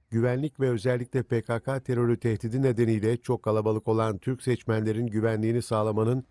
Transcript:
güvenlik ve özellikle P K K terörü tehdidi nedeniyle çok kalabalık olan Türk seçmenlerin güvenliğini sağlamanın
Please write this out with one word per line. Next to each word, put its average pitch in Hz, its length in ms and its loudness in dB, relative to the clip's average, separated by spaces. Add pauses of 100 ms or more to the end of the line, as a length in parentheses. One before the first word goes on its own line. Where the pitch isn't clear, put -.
(100)
güvenlik 123 500 0
ve 131 100 2
özellikle 123 520 -2
P 117 200 0
K 117 180 -4
K 135 200 -4
terörü 120 400 0
tehdidi 117 420 -2
nedeniyle 113 540 2
çok - 260 -4
kalabalık 110 460 0
olan 110 300 0
Türk 131 240 -6
seçmenlerin 110 640 0
güvenliğini 110 560 0
sağlamanın 110 680 0